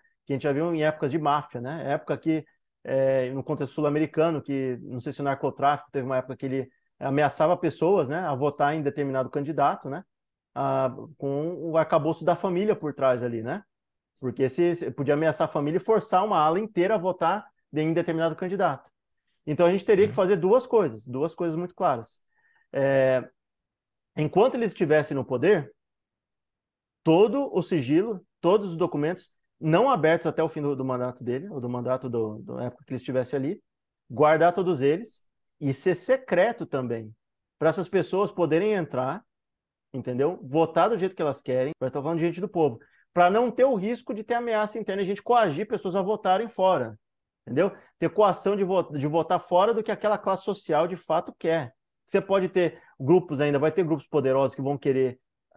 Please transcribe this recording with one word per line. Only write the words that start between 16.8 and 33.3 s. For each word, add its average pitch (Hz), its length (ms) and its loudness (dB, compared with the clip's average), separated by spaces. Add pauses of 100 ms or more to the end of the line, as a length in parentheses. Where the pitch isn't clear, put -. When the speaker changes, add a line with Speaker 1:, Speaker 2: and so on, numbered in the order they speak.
Speaker 1:
a - 20 2
votar 180 480 -2 (260)
de, 147 100 -2
em 160 120 0
determinado 165 420 0
candidato. 175 540 -4 (580)
Então 151 180 2
a 175 60 6
gente 190 140 -2
teria 208 220 6
que - 40 -4
Speaker 2:
Uhum. - 40 -8
Speaker 1:
fazer 196 220 2
duas 208 300 2
coisas, 151 380 0
duas 135 300 -4
coisas 165 220 -4
muito 175 180 -8
claras. 135 460 -2 (520)
É, 135 540 2 (880)
enquanto 180 400 2
eles 220 160 -2
estivessem 147 440 2
no 131 100 -2
poder, 143 460 2 (1300)
todo 214 520 4
o 185 60 0
sigilo, 156 600 0 (180)
todos 196 320 2
os 165 60 -8
documentos 165 520 -2 (300)
não 170 300 4
abertos 165 380 2
até 160 160 -2
o 156 60 0
fim 156 120 -8
do, 143 140 -2
do 131 100 -6
mandato 123 380 -4
dele, 131 260 -6
ou 147 100 -10
do 123 100 -8
mandato 123 400 -4
do, 110 300 -4
do 127 200 -12
época 123 260 -10
que - 60 -12
ele 131 80 -6
estivesse 127 360 -4